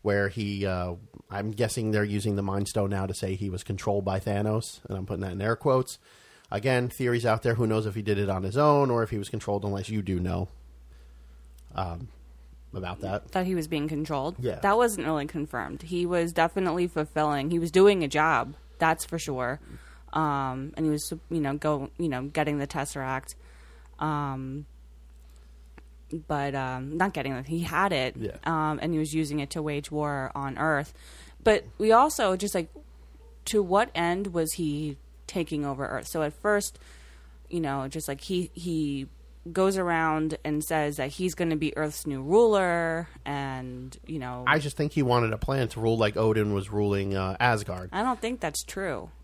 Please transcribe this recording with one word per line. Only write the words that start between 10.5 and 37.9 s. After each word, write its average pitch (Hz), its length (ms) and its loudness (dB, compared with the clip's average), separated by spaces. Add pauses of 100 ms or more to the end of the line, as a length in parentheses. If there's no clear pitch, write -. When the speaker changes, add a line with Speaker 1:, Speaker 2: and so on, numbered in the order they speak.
Speaker 1:
um, 90 340 -6 (640)
about 92 280 -8
that. 98 320 -4
Speaker 2:
That 185 140 0
he 185 100 0
was 156 120 -2
being 151 200 -2
controlled? 151 500 -4
Speaker 1:
Yeah. 123 220 -2
Speaker 2:
That 202 160 4
wasn't 226 300 2
really 151 200 0
confirmed. 135 560 -6
He 175 240 -2
was 170 260 0
definitely 175 540 2
fulfilling. 151 640 0
He 170 80 2
was 165 140 -2
doing 190 320 8
a 139 40 -2
job, 143 460 4 (240)
that's 165 260 2
for 170 140 -6
sure. 131 400 -2 (540)
Um, 139 640 -2
and 160 100 0
he 156 40 4
was, 151 220 -2 (180)
you 165 100 0
know, 143 160 0
go, 147 420 -2
you 175 100 -2
know, 127 160 -2
getting 147 340 -2
the 143 100 -4
Tesseract. 135 680 -6 (640)
Um, 143 680 -4 (1600)
but, 143 260 0
um, 131 420 -4
not 185 160 4
getting 135 200 -2
it. 131 160 -6
He 165 120 -2
had 170 320 2
it. 131 240 0
Speaker 1:
Yeah. - 280 -6
Speaker 2:
Um, 156 380 0
and 170 100 0
he 156 80 2
was 151 120 -2
using 151 280 -2
it 143 100 -6
to 160 120 -4
wage 147 280 -4
war 147 440 -2
on 139 240 -6
Earth. 151 360 2 (480)
But 202 220 6 (140)
we 214 140 4
also 226 440 6
just, 190 180 -4
like, 170 140 0 (800)
to 214 180 4
what 196 320 4
end 175 320 2
was 170 260 0
he 151 420 -2 (300)
taking 156 380 -2
over 139 220 -4
Earth? - 200 -6
So 160 160 -2
at 147 120 -2
first, - 440 0 (720)
you 175 120 -4
know, 139 280 -2
just, 156 180 -8